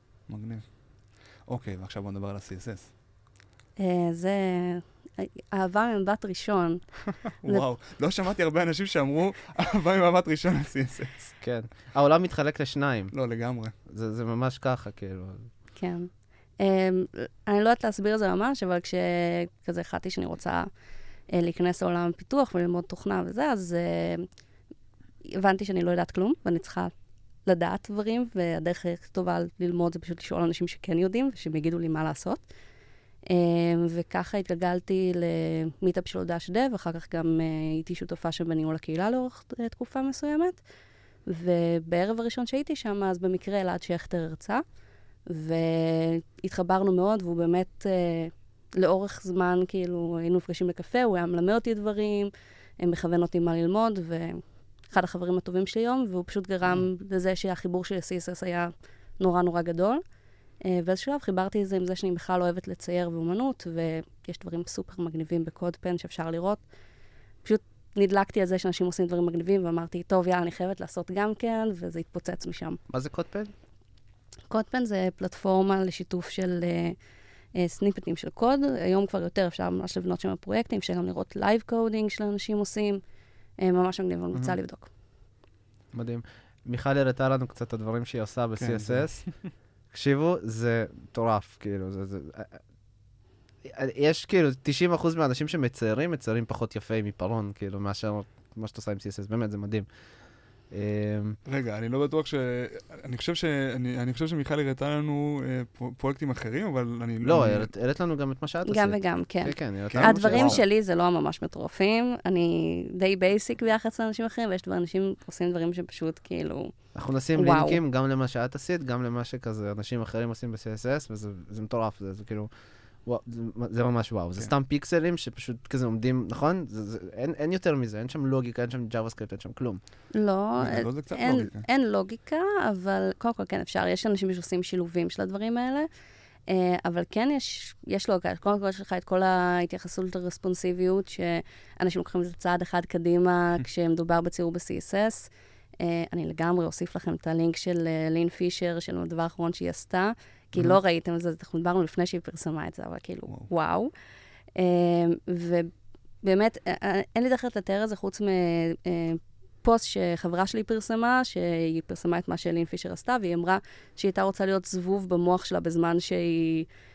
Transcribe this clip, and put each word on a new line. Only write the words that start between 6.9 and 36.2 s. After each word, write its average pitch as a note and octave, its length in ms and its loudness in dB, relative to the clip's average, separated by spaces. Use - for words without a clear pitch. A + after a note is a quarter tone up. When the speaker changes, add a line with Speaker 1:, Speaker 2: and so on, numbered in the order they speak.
Speaker 1:
<laughs> - 320 -12
וואו, C#3 340 2
לא D3 120 2
שמעתי F#3 320 0
הרבה E3 200 4
אנשים E3+ 220 0
שאמרו, D#3 460 2
<laughs> - 160 -6
"אהבה F#3 380 4
ממבט F3+ 300 6
ראשון D#3 280 2
ה-C C3+ 420 -2
S - 40 -12
S". - 400 -12
Speaker 3:
כן. A#2+ 180 -2
העולם D3 300 8
מתחלק D3+ 380 0
לשניים. C3 520 0
Speaker 1:
לא, A2 140 -2
לגמרי. A#2 420 -4
Speaker 3:
זה, A2 200 -4
זה A#2 120 -4
ממש B2 320 0
ככה, B2 340 -2
כאילו. F#2+ 340 -10
Speaker 2:
כן. F3 220 -4
אמ, G3 60 4
אני G#3 80 4
לא G#3 40 6
יודעת A3+ 240 6
להסביר G#3 300 0
את A3 60 2
זה G3 100 2
ממש, G#3 340 0
אבל F3+ 160 0
כשכזה F3 1000 -2
החלטתי F#3 280 -6
שאני F#3 160 -4
רוצה, - 380 -2
אה, F3 80 4
להיכנס F3 420 0
לעולם F3 260 0
הפיתוח C4+ 460 0
וללמוד F3 280 0
תוכנה F#3 420 -4
וזה, B3 260 0
אז, F3+ 220 -2
אה, E3+ 500 -2
הבנתי F#3+ 400 2
שאני F#3 160 0
לא F3 100 2
יודעת F3 200 2
כלום, G3+ 220 2
ואני F3 140 2
צריכה F3+ 280 -4
לדעת F3+ 440 2
דברים, A3+ 440 -2
והדרך E3+ 500 0
הכי E3+ 260 -6
טובה F3+ 280 0
ללמוד F3 340 0
זה E3+ 60 -10
פשוט E3+ 200 -8
לשאול E3+ 220 -4
אנשים E3+ 260 0
שכן - 300 -2
יודעים, G#3 360 2
ושהם D#3+ 220 -6
יגידו E3 240 0
לי E3 80 -2
מה D#3 160 0
לעשות. D#3+ 500 -4
אמ, E3+ 600 4
וככה F3 480 -2
התגלגלתי F3+ 800 0
למיטאפ E3 920 0
של F#3 160 -6